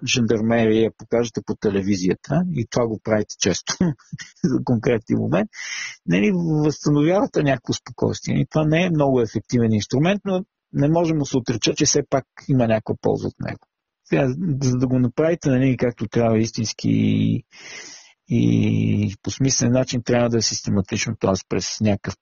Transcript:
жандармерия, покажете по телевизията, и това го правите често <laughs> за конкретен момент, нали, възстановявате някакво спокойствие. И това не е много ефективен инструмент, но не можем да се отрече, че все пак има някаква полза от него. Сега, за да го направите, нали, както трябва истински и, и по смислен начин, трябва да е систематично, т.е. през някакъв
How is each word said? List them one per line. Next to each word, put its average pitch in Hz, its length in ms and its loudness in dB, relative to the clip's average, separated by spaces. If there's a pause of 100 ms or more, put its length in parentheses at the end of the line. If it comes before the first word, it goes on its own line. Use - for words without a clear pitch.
жандармерия, 113 920 2
покажете 117 480 -2
по - 100 -4
телевизията, 98 880 0 (100)
и 127 160 -2
това 123 180 0
го 110 160 -6
правите 107 360 -2
често - 400 -2
<laughs> - 640 -4
за 127 220 0
конкретен 117 520 0
момент, 131 320 0 (560)
нали, 196 260 2 (320)
възстановявате 156 800 2
някакво 135 300 0
спокойствие. - 640 -4
И 139 140 2
това 156 160 0
не 160 200 2
е 185 40 -2
много 139 320 2
ефективен 113 520 0
инструмент, 151 520 0
но 190 200 -2 (280)
не 143 160 2
можем 160 280 2
да 143 80 -2
се - 120 -2
отрече, 117 360 -2
че 156 120 0
все 139 240 2
пак 135 160 0 (220)
има 127 200 2
някаква 110 340 0
полза 104 260 0
от - 120 -10
него. - 280 -12 (380)
Сега, 147 220 0 (340)
за 127 160 2
да 127 100 0
го 127 120 2
направите, 151 500 0
нали, 131 280 2
както 117 300 -4
трябва 113 320 2
истински 113 500 -2
и, 110 540 2 (840)
и 110 920 2
по - 100 -8
смислен 131 400 0
начин, 127 320 -2
трябва 120 260 2
да 117 80 0
е 110 40 2
систематично, 107 800 -4
т.е. 98 140 2 (160)
през - 320 -4
някакъв 101 400 -2